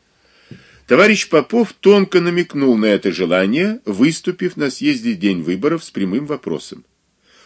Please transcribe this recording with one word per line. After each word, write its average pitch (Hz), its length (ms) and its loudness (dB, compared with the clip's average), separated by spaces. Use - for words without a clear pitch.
Товарищ 196 420 2
Попов 190 440 0
тонко 190 480 4
намекнул 165 560 0
на 107 100 2
это 101 260 2
желание, 98 720 0
выступив 160 720 -2
на 143 140 -2
съезде 127 420 -2
в 95 60 -6
день 92 240 0
выборов 101 420 -4
с - 60 -18
прямым 98 360 -4
вопросом: - 580 -10